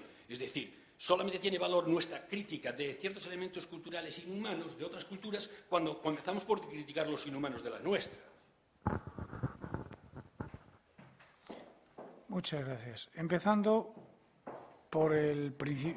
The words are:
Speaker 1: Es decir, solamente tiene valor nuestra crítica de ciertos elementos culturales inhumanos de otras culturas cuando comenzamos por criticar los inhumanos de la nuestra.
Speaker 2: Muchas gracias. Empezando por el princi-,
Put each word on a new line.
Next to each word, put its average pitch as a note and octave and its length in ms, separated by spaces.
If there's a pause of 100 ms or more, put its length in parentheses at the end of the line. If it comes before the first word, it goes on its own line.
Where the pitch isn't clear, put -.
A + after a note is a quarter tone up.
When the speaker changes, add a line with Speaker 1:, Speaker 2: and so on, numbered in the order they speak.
(280)
Speaker 1:
Es B2 100
decir, - 580
solamente F#3 420
tiene F#3+ 200
valor F3 300
nuestra - 380
crítica D#3+ 460
de C#3 220
ciertos G3 320
elementos F3+ 400
culturales E3 540
inhumanos F3+ 580
de C#3+ 60
otras F3 200
culturas G3+ 440 (200)
cuando D#3+ 320
comenzamos E3+ 440
por F#3+ 240
criticar D3+ 400
los D3 180
inhumanos C3+ 360
de A#2+ 80
la G#2+ 100
nuestra. E3+ 420 (4000)
Speaker 2:
Muchas D#3 360
gracias. A#2+ 500
Empezando G3+ 800 (960)
por D#3 240
el D3 400
princi-, C#3+ 420